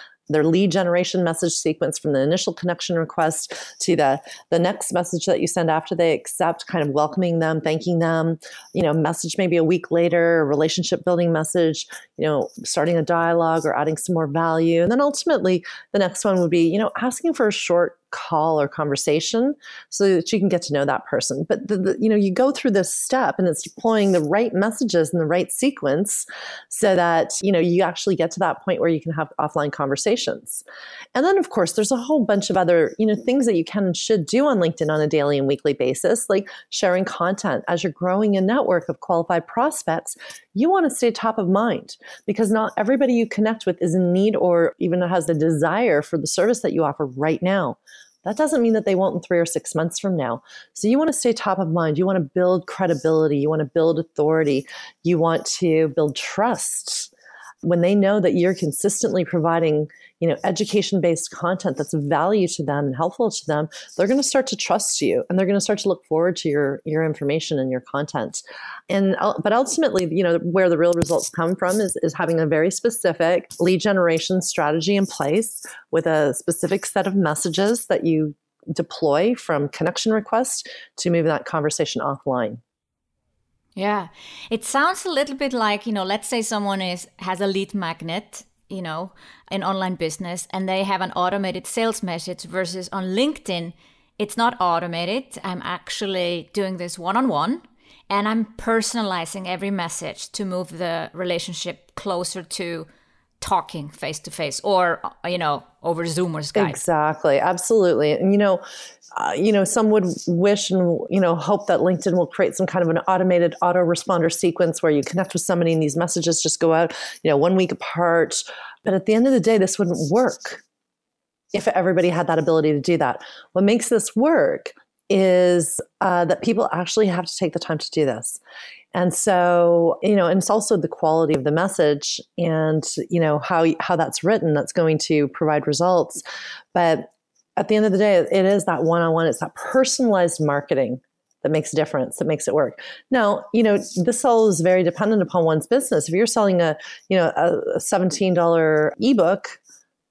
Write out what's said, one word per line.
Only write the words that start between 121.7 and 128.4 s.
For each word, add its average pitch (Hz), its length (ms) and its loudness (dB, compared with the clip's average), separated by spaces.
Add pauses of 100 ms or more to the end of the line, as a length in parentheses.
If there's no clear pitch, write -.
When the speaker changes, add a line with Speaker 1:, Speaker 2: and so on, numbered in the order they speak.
Speaker 1:
had 165 180 0
that 165 120 2
ability 156 320 2
to 147 80 0
do 165 180 2
that. 135 240 0 (300)
What 185 140 2
makes 233 240 2
this - 260 0
work 247 560 2 (380)
is, 180 680 4 (220)
uh, 180 240 2
that 175 160 0
people 226 300 0
actually 180 360 0
have 175 180 -2
to - 120 -10
take 175 160 -2
the 170 60 -4
time 160 180 -4
to - 140 -10
do 156 140 2
this. 120 340 -4 (560)